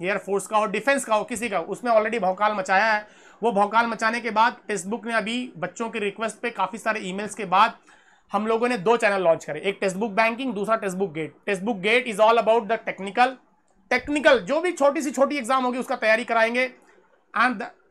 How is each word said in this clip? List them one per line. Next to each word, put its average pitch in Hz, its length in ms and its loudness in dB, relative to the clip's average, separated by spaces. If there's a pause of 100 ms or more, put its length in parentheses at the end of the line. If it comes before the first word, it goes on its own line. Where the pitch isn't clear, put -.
एयर 190 160 -2
फोर्स 190 280 -4
का 220 100 -2
हो, 214 100 4
डिफेंस 220 380 0
का 220 100 0
हो, 208 100 2
किसी 233 240 -6
का, 190 120 -2
उसमें 202 320 -4
already 220 280 2
भौकाल 190 340 2
मचाया 202 380 2
है। 214 140 -2 (360)
वो 226 100 2
भौकाल 208 340 2
मचाने 226 340 -2
के 226 100 -6
बाद 220 260 2 (120)
टेक्स्ट 190 180 -6
बुक 214 200 -6
ने 233 80 -4
अभी 233 440 -4
बच्चों 180 320 -6
के 214 80 -8
रिक्वेस्ट 208 420 -6
पे 240 100 -6
काफ़ी 196 280 -4
सारे 220 220 -4
ईमेल्स 202 340 -8
के 214 100 -8
बाद 190 340 4 (540)
हम 208 140 -2
लोगों 226 220 2
ने 240 100 0
दो 214 180 4
चैनल 202 260 2
लॉन्च 165 220 2
करे, 151 160 -8
एक 196 200 -4
टेक्स्ट 190 160 -2
बुक 214 140 -4
बैंकिंग, 226 440 0
दूसरा 208 220 0
टेक्स्ट 196 220 -4
बुक 190 140 -2
गेट। 151 220 -6 (120)
टेक्स्ट 190 180 -2
बुक 226 120 -2
गेट 220 320 0
is 202 120 -4
all 226 180 6
about 220 300 2
the 226 120 0
technical, 202 520 -2 (580)
technical 277 500 4
जो 247 200 -2
भी 359 120 0
छोटी 285 300 2
सी 285 80 -4
छोटी 269 260 0
एग्जाम 262 280 0
होगी 247 140 -2
उसका 247 180 -4
तैयारी 226 280 2
कराएंगे। 233 420 0 (680)
And 226 220 2
the, 196 100 -10 (240)